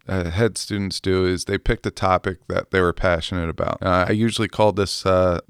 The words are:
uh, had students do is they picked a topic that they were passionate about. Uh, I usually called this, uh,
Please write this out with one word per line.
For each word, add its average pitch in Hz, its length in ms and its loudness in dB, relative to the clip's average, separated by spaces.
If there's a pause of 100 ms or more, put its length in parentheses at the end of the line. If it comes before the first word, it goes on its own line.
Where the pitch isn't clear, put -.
uh, 92 220 -2
had 98 280 0
students 101 400 -6
do 92 280 0
is 92 180 -2
they 101 140 -2
picked - 260 -2
a 104 60 -4
topic 92 480 0 (100)
that 92 220 -4
they 95 100 2
were 85 140 2
passionate 85 560 -2
about. - 320 -4
Uh, 90 260 2
I 104 40 0
usually 110 360 0
called 107 280 2
this, - 280 -2
uh, 92 440 2